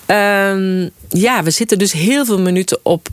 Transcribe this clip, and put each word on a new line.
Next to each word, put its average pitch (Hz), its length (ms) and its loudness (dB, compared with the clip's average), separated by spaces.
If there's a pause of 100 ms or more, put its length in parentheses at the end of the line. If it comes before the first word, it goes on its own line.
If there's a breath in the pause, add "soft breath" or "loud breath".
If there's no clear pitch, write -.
ehm, 196 840 0 (200)
ja, 214 340 0
we 160 80 0
zitten 220 280 0
dus 196 140 0
heel 240 320 0
veel 208 160 0
minuten 185 420 0
op - 300 -2